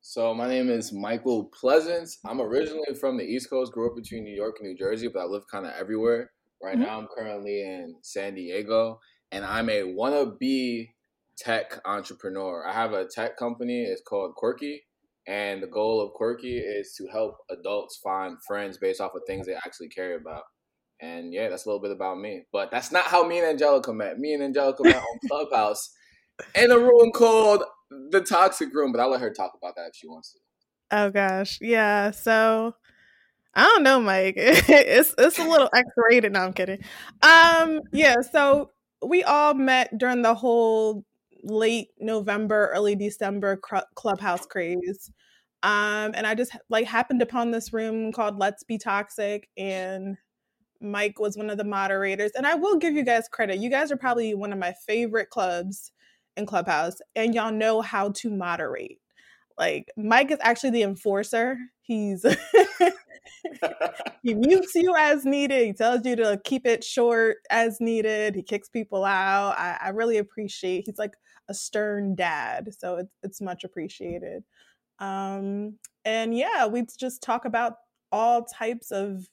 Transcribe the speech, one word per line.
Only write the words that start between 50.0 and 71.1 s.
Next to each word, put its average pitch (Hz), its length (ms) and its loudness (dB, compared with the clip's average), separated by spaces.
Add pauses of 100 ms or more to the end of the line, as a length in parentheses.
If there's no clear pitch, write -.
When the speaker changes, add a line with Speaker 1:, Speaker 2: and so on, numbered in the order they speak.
Speaker 2:
Mike 208 400 -4
was 208 160 -2
one 214 140 -8
of 208 80 -6
the 208 80 -4
moderators. 196 720 -2
And 269 100 -2
I 320 80 2
will 359 220 2
give 311 160 0
you 294 100 0
guys 233 240 0
credit. 196 320 -4
You 233 100 -4
guys 285 220 0
are 269 60 -4
probably 240 380 -2
one 202 180 -6
of 196 60 -6
my 180 140 -4 (140)
favorite 226 420 -2
clubs 185 600 -4 (460)
in 208 80 -6
Clubhouse, 175 500 -2 (200)
and 226 180 0
y'all 220 180 -2
know 220 300 2
how 202 300 -2
to 208 180 -6
moderate. 175 680 -6 (580)
Like, 160 400 -4
Mike 233 340 4
is 294 100 0
actually 233 280 0
the 233 140 2
enforcer. 214 760 -2 (240)
He's 208 500 -4
<laughs> - 40 4 (1300)
Speaker 1:
<laughs> - 600 -6
Speaker 2:
he 240 100 0
mutes 330 420 4
you 349 220 4
as 294 280 2
needed. 277 400 2
He 202 80 -4
tells 233 320 0
you 247 100 0
to 208 280 0
keep 262 220 -4
it 226 180 0
short 226 540 2 (120)
as 226 300 0
needed. 220 560 -2
He 185 80 -6
kicks - 260 -8
people 208 360 -4
out. 196 520 0
I, 175 240 -6
I 190 80 -6
really 226 280 0
appreciate, 202 680 -6
he's, 208 120 -12
like, 214 180 -8 (320)